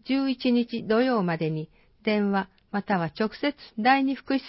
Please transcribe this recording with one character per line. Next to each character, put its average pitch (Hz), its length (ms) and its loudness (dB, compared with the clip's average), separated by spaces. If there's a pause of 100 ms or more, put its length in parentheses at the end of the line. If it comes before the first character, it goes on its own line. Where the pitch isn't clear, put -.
十 269 240 0
一 254 220 0
日 233 380 0
土 220 120 4
曜 247 220 2
ま 170 140 0
で 160 120 -2
に、 156 220 -6 (320)
電 208 300 0
話、 196 160 -2 (240)
ま 202 100 -4
た 202 160 0
は 165 180 -4
直 220 120 0 (120)
接 285 140 -2 (240)
第 262 240 4
二 269 140 0
福 - 180 -4
祉 262 140 0